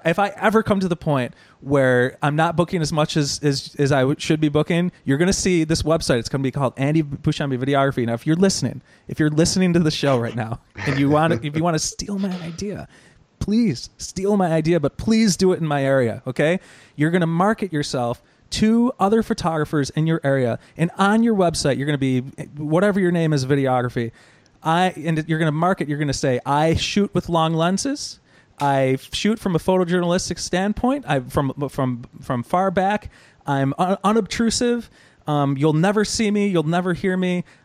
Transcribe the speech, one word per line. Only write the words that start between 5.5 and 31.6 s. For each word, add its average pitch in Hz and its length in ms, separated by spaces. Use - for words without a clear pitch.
this 160 160
website. 151 380
It's 113 100
gonna 139 140
be 131 80
called 135 260
Andy 151 260
Buscemi 143 580
Videography. 135 440
Now, 117 80
if 117 120
you're 156 120
listening, 170 440
if - 100
you're 151 100
listening 170 440
to 170 60
the 156 120
show 139 260
right 117 180
now, 117 260
and 139 100
you 139 120
wanna, 151 340
if 147 140
you 156 60
wanna 165 160
steal - 400
my 196 120
idea, 170 460
please 208 580
steal 196 400
my 185 160
idea, 160 260
but 143 180
please 220 380
do 185 160
it 156 80
in 165 80
my 143 160
area, 131 420
okay? 156 360
You're 151 160
gonna 175 160
market 185 460
yourself 127 480
to 233 480
other 214 240
photographers 160 680
in 156 160
your 160 180
area, 131 340
and 165 220
on 208 260
your 233 120
website, 156 420
you're 135 80
gonna 147 120
be, 131 220
whatever 175 420
your 180 120
name 165 220
is, 135 120
videography. 127 640
I, 170 340
and 156 300
you're 160 120
gonna 160 140
market, 170 360
you're 143 80
gonna 147 160
say, 127 320
"I 151 300
shoot - 400
with 180 140
long 165 240
lenses. 190 640
I 135 380
shoot 220 260
from 185 160
a - 20
photojournalistic 180 800
standpoint. 214 720
I, 143 140
from, 131 300